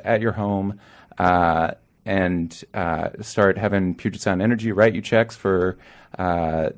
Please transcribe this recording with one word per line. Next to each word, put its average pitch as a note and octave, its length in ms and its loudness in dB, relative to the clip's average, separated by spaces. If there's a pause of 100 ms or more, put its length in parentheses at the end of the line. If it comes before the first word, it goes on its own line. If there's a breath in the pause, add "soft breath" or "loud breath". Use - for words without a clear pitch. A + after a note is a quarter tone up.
at A2 180 0
your A2 100 0
home, G2+ 480 -2 (380 loud breath)
uh, F2 540 2 (340)
and, F2+ 560 -2 (100)
uh, E2 360 -2 (120)
start G2 380 2
having G2 340 0
Puget - 280 -6
Sound F#2 200 0
Energy A2 300 0
write G#2+ 240 4
you G#2 80 -6
checks A2+ 320 0
for, F#2 420 0 (400 loud breath)
uh, E2 600 -2